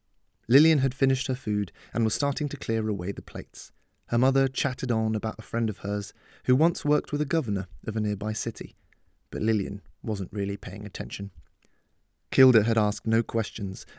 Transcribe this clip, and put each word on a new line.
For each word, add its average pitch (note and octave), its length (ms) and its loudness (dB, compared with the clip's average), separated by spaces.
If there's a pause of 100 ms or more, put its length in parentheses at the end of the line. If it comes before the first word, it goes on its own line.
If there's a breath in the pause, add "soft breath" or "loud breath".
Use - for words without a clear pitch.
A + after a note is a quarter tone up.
(480)
Lillian D3+ 300 6
had C3 160 0
finished C3 340 0
her C3 60 -2
food G#2 360 -2 (220 loud breath)
and A2+ 120 2
was A2 100 2
starting C#3+ 340 -2
to C#3 80 -6
clear A2 320 -2
away G2 240 -2
the - 100 -10
plates. - 500 -14 (340)
Her A#2 120 0
mother C3 300 4
chattered B2+ 420 -4
on A2 240 0
about A2 240 -4
a - 40 -14
friend A2+ 280 -2
of - 80 -8
hers G2+ 340 -6 (320 soft breath)
who B2+ 120 4
once E3 280 0
worked D3 280 0
with D3 80 -2
a D3+ 60 0
governor A2 420 -2 (180)
of G#2+ 100 -4
a A2 40 0
nearby G#2 320 -2
city, - 440 -8 (540)
but C#2+ 100 -6
Lillian G2 420 0 (200)
wasn't G2+ 300 -4
really G2+ 240 -4
paying G2+ 280 -12
attention. - 460 -10 (1000)
Kilda B2 320 8
had A2+ 120 2
asked G#2 300 0
no A2+ 160 4
questions G#2 640 -6 (120)